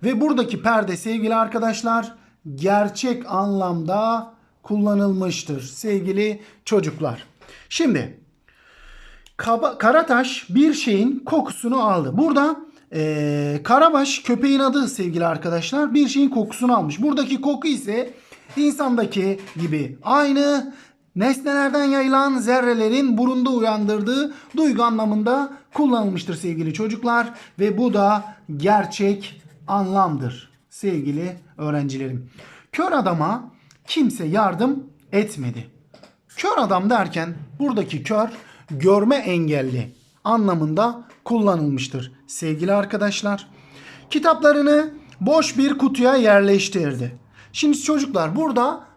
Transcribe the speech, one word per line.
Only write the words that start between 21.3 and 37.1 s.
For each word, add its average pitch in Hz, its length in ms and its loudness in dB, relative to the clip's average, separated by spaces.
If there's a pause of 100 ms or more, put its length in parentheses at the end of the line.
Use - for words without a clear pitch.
yayılan 269 540 2
zerrelerin 240 800 2
burunda 254 320 2
uyandırdığı 220 840 0 (240)
duygu 254 260 2
anlamında 226 720 0 (200)
kullanılmıştır 208 640 0
sevgili 160 380 -4
çocuklar. 233 600 -2 (260)
Ve 202 180 0
bu 240 160 0
da 202 300 2 (340)
gerçek 196 840 0 (260)
anlamdır 185 840 -2 (200)
sevgili 170 680 -4 (220)
öğrencilerim. 135 720 -4 (420)
Kör 349 200 -2
adama 190 600 -2 (360)
kimse 233 380 0
yardım 208 580 0 (280)
etmedi. 135 580 -2 (680)
Kör 415 220 -2
adam 196 320 0
derken 170 460 -2 (240)